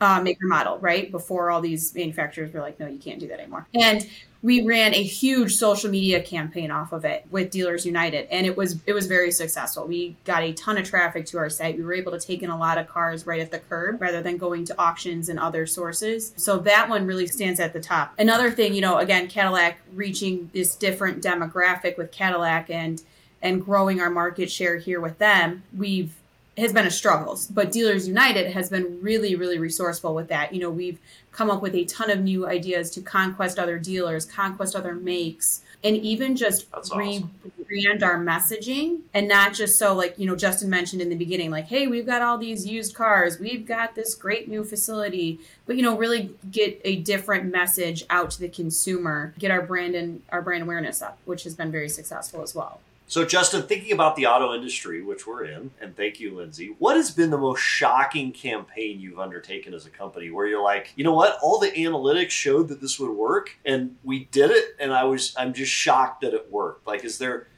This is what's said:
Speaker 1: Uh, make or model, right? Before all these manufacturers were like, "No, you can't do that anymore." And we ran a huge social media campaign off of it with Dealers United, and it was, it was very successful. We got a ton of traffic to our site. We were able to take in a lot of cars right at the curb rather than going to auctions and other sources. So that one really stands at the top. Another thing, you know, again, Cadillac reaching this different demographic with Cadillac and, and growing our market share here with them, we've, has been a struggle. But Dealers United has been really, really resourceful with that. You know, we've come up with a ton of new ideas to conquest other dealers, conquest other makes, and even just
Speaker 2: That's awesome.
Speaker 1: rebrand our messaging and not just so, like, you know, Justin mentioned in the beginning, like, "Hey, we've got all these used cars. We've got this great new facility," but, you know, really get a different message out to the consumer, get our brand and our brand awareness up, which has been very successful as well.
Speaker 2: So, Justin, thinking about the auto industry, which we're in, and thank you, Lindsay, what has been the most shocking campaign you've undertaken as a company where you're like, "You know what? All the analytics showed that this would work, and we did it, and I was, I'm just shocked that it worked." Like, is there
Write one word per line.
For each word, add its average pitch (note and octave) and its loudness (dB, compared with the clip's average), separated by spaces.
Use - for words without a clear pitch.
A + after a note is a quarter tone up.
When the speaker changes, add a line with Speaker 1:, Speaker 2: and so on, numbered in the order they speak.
Speaker 1:
Uh, F#3+ 6
make F3+ 0
or F#3 -2
model, D3+ 2
right? F#3 0
Before F3 -2
all E3+ 2
these D#3+ -4
manufacturers D#3+ -6
were D#3 -8
like, D3 -10
"No, D3+ -8
you C#3 -12
can't - -14
do D#3 -10
that - -12
anymore." F3 -14
And A3 4
we A#3+ 6
ran A3 6
a G3 4
huge A#3 2
social G#3 4
media F#3+ 4
campaign D#3+ -6
off D#3 -4
of D#3+ -6
it D3+ -2
with F#3 -2
Dealers F3 -2
United, E3+ 0
and F#3 2
it F#3 0
was, F3 -2
it G#3 0
was G3 0
very F3+ 4
successful. D#3+ -4
We F3 -6
got E3+ 0
a E3 -4
ton G#3+ -2
of F#3+ -4
traffic E3+ 0
to - -10
our D#3 -2
site. D#3+ -4
We E3 -6
were E3+ -4
able F#3 -4
to E3+ -6
take F3+ -6
in F3 -6
a E3 -4
lot E3 0
of D#3+ -4
cars E3 -2
right E3 -2
at D#3 -8
the D#3+ -6
curb F3+ -4
rather F3 0
than F3 -2
going F3 -2
to - -6
auctions E3+ 0
and E3 -4
other D#3+ -2
sources. G3 -4
So G3 2
that G#3 6
one G#3 2
really F#3 0
stands F3+ -2
at E3 -2
the E3 -6
top. D#3+ -2
Another A3+ 6
thing, A3 2
you G3 0
know, F#3 4
again, F3+ 2
Cadillac F#3 2
reaching F#3 -2
this F3+ 0
different F#3 -2
demographic F3+ 0
with E3 -6
Cadillac E3+ 0
and, E3 -4
and F#3 0
growing F#3+ 2
our F3 2
market F3 -2
share F3 0
here F3+ -4
with D#3+ -8
them, F#3 4
we've, F#3+ -2
has A3 2
been G#3 6
a F3 2
struggle. E3+ 2
But G3+ 0
Dealers G#3 2
United F#3+ 4
has F3+ -4
been F3+ -2
really, G#3 2
really F3+ 0
resourceful E3 -2
with D#3+ -4
that. D3 -2
You F#3 -4
know, F3 -2
we've E3+ -6
come A3 0
up G3 0
with F#3+ -2
a F3 2
ton G#3+ -2
of G3 2
new F#3+ 2
ideas F3 -2
to - -10
conquest F#3+ 0
other F3 -2
dealers, E3+ -2
conquest F#3+ -4
other F3+ -6
makes, F3 -2
and G#3+ 4
even A3 0
just G#3+ 0
Speaker 2:
That's - -12
awesome. G3+ -4
Speaker 1:
rebrand G3+ 0
our F3 4
messaging A3+ -2
and G3+ 2
not G3+ 6
just G#3 2
so, G3+ 4
like, F3+ 0
you G3 -2
know, F#3 0
Justin F#3+ 0
mentioned F3+ 0
in F3 -2
the F3 -2
beginning, E3+ -2
like, D#3 -4
"Hey, C4+ 0
we've A#3+ -2
got B3 0
all A#3+ 2
these A3 -6
used G#3+ -6
cars. F#3 4
We've A3 -6
got A3+ -4
this A3 -6
great G#3+ -4
new G#3+ -4
facility," G3+ -4
but, B3 -2
you B3+ 2
know, A#3 4
really A3+ 0
get G3+ 0
a F#3+ 0
different G3 -2
message F3+ -2
out F3 0
to - -12
the F3 -6
consumer, E3 -4
get G3 -2
our F3+ 2
brand F3+ -4
and E3+ -6
our F3 -4
brand F3 -4
awareness E3+ -4
up, - -10
which F3+ -8
has E3 -12
been D#3+ -6
very D#3 -4
successful D#3 -10
as D#3+ -10
well. - -10
Speaker 2:
So, E3 2
Justin, F3+ 4
thinking G#3 -4
about D#3 6
the C3+ 2
auto B2 4
industry, A2 -8
which G2 -10
we're A#2 -10
in, G#2+ -12
and F#2+ -16
thank G#2 -4
you, G#2 -8
Lindsay, F2 -14
what A#3+ 4
has D#4 4
been E3 4
the D3 2
most C3+ 0
shocking C3 2
campaign G#2+ -8
you've F#2 -14
undertaken F#2 -10
as D#2+ -16
a E2 -20
company E2+ -14
where G2 -2
you're G#2 0
like, G2+ 0
"You C3+ -6
know E3 4
what? F3 6
All F3+ 4
the G3+ 2
analytics D#3+ 2
showed D3+ 2
that C#3 -10
this C3+ -6
would B2+ -2
work, A#2+ -2
and B2+ -2
we C3 -6
did C#3+ 6
it, - 4
and C#3 -2
I C3 4
was, C3 0
I'm B2+ -2
just C3 -4
shocked C3 2
that - -2
it A2 -6
worked." F#2 -4
Like, G#2 -6
is A2+ -8
there B2+ -6